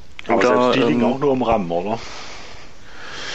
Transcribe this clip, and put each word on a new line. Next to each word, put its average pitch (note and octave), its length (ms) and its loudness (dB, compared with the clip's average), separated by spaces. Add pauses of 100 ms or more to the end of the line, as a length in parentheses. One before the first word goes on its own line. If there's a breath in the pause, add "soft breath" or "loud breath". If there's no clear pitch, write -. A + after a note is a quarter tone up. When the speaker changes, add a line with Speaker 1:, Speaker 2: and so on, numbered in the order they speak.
(280)
Speaker 1:
Aber A#2 100 2
Speaker 2:
Oder, A#2+ 100 4
Speaker 1:
selbst B2 280 4
die - 120 2
liegen A#2+ 140 4
Speaker 2:
ähm, A#2+ 120 4
Speaker 1:
auch C3+ 60 -4
nur C#3 140 4
im B2+ 100 0
ram, G#2+ 280 2
oder? G2 280 -2 (1400 loud breath)